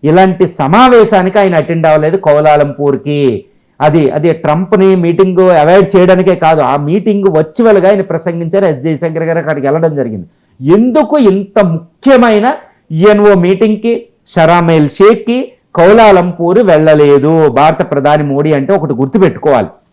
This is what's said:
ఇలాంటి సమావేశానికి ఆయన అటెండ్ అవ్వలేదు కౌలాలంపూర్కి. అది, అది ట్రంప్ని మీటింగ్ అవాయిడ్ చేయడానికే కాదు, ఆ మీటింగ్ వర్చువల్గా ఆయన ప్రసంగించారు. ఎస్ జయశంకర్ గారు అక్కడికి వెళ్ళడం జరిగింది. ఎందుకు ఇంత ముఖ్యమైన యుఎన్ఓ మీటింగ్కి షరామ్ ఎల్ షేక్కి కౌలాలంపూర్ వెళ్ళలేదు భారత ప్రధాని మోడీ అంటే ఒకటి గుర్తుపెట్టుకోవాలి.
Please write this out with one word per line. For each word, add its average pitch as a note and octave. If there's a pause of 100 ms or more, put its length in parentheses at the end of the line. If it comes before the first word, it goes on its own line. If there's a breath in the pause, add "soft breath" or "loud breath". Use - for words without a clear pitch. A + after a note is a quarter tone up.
ఇలాంటి F3+
సమావేశానికి G#3
ఆయన F#3+
అటెండ్ E3
అవ్వలేదు D#3
కౌలాలంపూర్కి. D3 (360)
అది, D3+
అది D#3
ట్రంప్ని F#3
మీటింగ్ F3+
అవాయిడ్ F3+
చేయడానికే F3+
కాదు, D#3+
ఆ C3
మీటింగ్ G3
వర్చువల్గా F#3
ఆయన G3
ప్రసంగించారు. E3+
ఎస్ D3+
జయశంకర్ D#3+
గారు E3
అక్కడికి D3
వెళ్ళడం D#3+
జరిగింది. A2 (460)
ఎందుకు B3+
ఇంత G3+
ముఖ్యమైన A3+ (380 soft breath)
యుఎన్ఓ G#3
మీటింగ్కి G#3+ (220)
షరామ్ E3+
ఎల్ D3+
షేక్కి A3+ (240)
కౌలాలంపూర్ F3+
వెళ్ళలేదు D#3
భారత C#3+
ప్రధాని D3
మోడీ D3
అంటే C#3
ఒకటి D#3
గుర్తుపెట్టుకోవాలి. D3 (260)